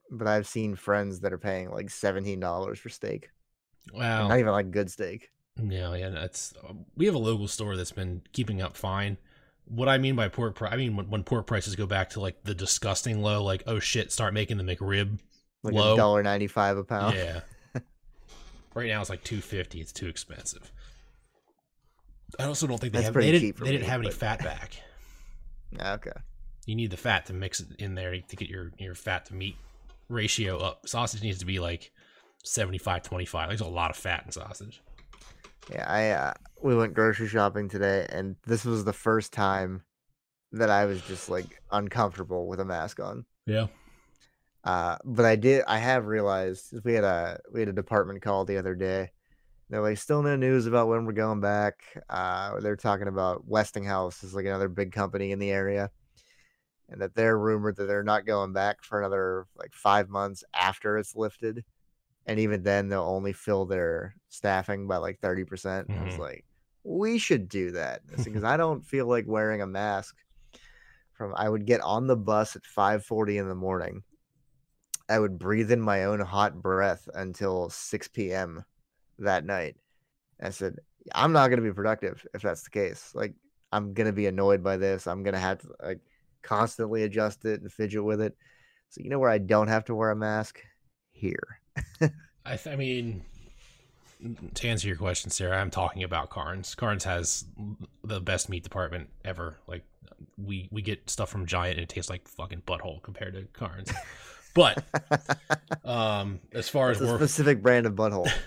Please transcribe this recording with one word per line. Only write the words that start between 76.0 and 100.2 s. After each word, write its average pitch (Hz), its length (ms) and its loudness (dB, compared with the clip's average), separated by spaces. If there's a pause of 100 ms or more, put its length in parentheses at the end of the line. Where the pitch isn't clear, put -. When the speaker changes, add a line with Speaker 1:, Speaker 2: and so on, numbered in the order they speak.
Speaker 1:
own 104 160 0
hot 95 420 2
breath 92 520 2
until 92 540 -2
six - 400 -8
P 98 240 -4
M 90 320 -4 (540)
that 92 260 0
night. 87 320 -4 (640)
I - 80 -6
said, 95 280 -4 (380)
"I'm 156 180 4
not 139 160 8
gonna 123 120 4
be 107 140 0
productive 101 580 -2
if 98 80 -8
that's 92 220 -2
the - 80 -20
case. - 440 -4
Like, 104 200 -4 (360)
I'm 101 220 -2
gonna 107 220 2
be 101 140 2
annoyed 98 340 6
by 95 160 0
this. 95 280 0
I'm 92 160 -4
gonna 95 160 0
have 95 200 0
to, - 100 -20 (140)
like, 92 180 -8 (400)
constantly 110 640 0
adjust 107 420 0
it 107 160 0
and 101 100 -12
fidget 107 320 -2
with 107 200 0
it." 104 120 -2 (540)
So - 140 -16
you - 80 -8
know 139 80 0
where 131 100 6
I 110 80 6
don't 107 320 6
have 110 160 2
to 117 100 -4
wear 110 160 2
a 104 60 0
mask? 107 420 -2 (540)
Here. - 480 -6 (160)
<laughs> - 240 -8 (460)
Speaker 2:
I 127 100 -4
th-, - 100 -12
I 143 100 -6
mean, 120 480 -2 (1300)
to 120 140 -2
answer 104 200 0
your 87 80 -2
question, 90 340 -2
Sarah, 92 280 0
I'm 98 120 -2
talking 92 320 -2
about 85 280 -4
Carnes. 90 440 -8
Carnes 104 300 0
has 87 400 -2 (580)
the 104 180 -6
best 90 280 -2
meat 90 160 -6
department 87 460 -6 (140)
ever. 85 420 -8
Like, 85 180 -12 (520)